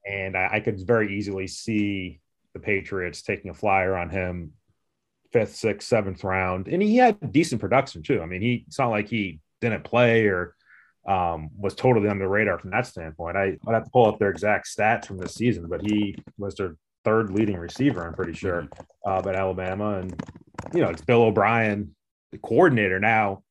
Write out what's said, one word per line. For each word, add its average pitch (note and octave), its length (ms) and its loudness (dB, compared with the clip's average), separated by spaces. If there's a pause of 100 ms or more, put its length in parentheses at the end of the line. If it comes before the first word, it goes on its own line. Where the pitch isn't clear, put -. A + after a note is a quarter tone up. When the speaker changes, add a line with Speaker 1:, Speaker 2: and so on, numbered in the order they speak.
Speaker 1:
And G2 300 -4
I, F#2 160 0
I G#2+ 60 2
could G2+ 260 -4
very G#2+ 320 2
easily G2 300 -6
see G2+ 720 -4 (340)
the - 60 -12
Patriots F#2+ 600 -4
taking F#2+ 300 -6
a - 20 -14
flyer F#2+ 420 0
on F2 140 -4
him F2+ 440 -6 (800)
fifth, A2 240 0
sixth, G#2 320 -4
seventh G2+ 360 0
round. F#2 440 -2
And F3 140 0
he G#3+ 160 4
had G#3+ 340 4
decent C#3+ 300 2
production A#2+ 400 0
too. A2 200 0
I D#2+ 40 -8
mean, F2+ 160 -6
he, A#2+ 260 -2
it's - 120 -12
not B2 100 2
like G#2 200 -2
he F#2+ 320 -4 (200)
didn't G#2+ 220 -2
play A#2 440 4
or, F2+ 280 0 (520)
um, E2+ 500 0
was G2 180 -4
totally A2+ 340 4
under G2 160 -2
the F#2 40 -2
radar G2+ 300 2
from F#2 120 -12
that B2 140 0
standpoint. E2+ 520 -8
I, G2 200 0 (100)
I'd A2+ 60 0
have A2 120 0
to - 60 -20
pull B2 160 6
up G#2 120 0
their G2+ 100 4
exact G2+ 380 -2
stats A2 380 0
from G2 120 -12
this F2+ 180 -10
season, G2 340 -2
but F2+ 120 -6
he G#2 360 0 (200)
was G2+ 180 -8
their F2+ 200 -6 (300)
third A2 260 2
leading G#2 260 0
receiver, F2 480 -2
I'm E2+ 80 -10
pretty F2 200 -6
sure, F2 300 -4
Speaker 2:
Mm-hmm. F#2+ 640 -6
Speaker 1:
uh, - 20 -2
at F#2 60 -2
Alabama. F#2+ 640 -2
And, F2+ 220 -8 (520)
you E3+ 80 2
know, G2+ 80 2
it's E2+ 120 -8
Bill A#2 220 6
O'Brien, G#2 720 2 (360)
the - 80 -16
coordinator A2+ 600 4
now. G#2 520 2